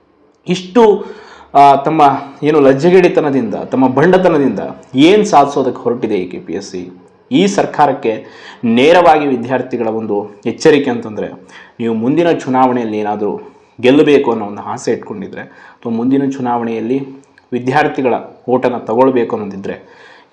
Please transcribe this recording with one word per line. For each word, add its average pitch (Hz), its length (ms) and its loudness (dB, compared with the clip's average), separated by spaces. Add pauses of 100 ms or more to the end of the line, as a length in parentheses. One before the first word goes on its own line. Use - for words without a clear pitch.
(480)
ಇಷ್ಟು, 208 580 2 (480)
ಆ, 139 220 8
ತಮ್ಮ 156 260 0 (400)
ಏನು 151 180 2
ಲಜ್ಜೆಗೇಡಿತನದಿಂದ, 143 920 2
ತಮ್ಮ 131 340 0
ಬಂಡತನದಿಂದ 143 720 2 (340)
ಏನ್ 180 300 4
ಸಾಧಿಸೋದಕ್ಕೆ - 580 0
ಹೊರಟಿದೆ 117 360 -2
ಈ 90 100 -6
ಕೆ 90 100 -14
ಪಿ 90 140 -12
ಎಸ್ 95 180 -8
ಸಿ? 90 200 -12 (420)
ಈ 165 140 4
ಸರ್ಕಾರಕ್ಕೆ 139 800 -2 (400)
ನೇರವಾಗಿ 156 640 4
ವಿದ್ಯಾರ್ಥಿಗಳ 120 600 -4
ಒಂದು 107 580 -6
ಎಚ್ಚರಿಕೆ 139 440 2
ಅಂತಂದ್ರೆ 107 360 -8 (540)
ನೀವು 113 140 -2
ಮುಂದಿನ 151 380 0
ಚುನಾವಣೆಯಲ್ಲಿ 127 640 -2
ಏನಾದ್ರೂ 104 420 -4 (400)
ಗೆಲ್ಲಬೇಕು 139 520 4
ಅನ್ನೋ 110 140 -4
ಒಂದು 104 160 -12
ಆಸೆ 113 300 -6
ಇಟ್ಕೊಂಡಿದ್ರೆ 101 500 -10
ಅಥವಾ - 500 -14
ಮುಂದಿನ 131 380 -2
ಚುನಾವಣೆಯಲ್ಲಿ 123 960 -6 (280)
ವಿದ್ಯಾರ್ಥಿಗಳ 131 640 -2 (340)
ಓಟನ್ನ 120 280 0
ತಗೊಳ್ಬೇಕು 120 600 0
ಅನ್ನೋದಿದ್ರೆ 95 720 -14 (240)